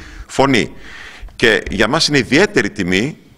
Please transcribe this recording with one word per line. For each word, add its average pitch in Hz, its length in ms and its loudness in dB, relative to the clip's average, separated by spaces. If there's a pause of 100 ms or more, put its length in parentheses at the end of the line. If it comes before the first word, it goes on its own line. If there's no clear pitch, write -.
(280)
φωνή. 131 440 2 (640)
Και 110 340 4
για 104 180 0
μας 151 200 0
είναι 147 100 0
ιδιαίτερη 135 520 2
τιμή, 95 480 -2 (200)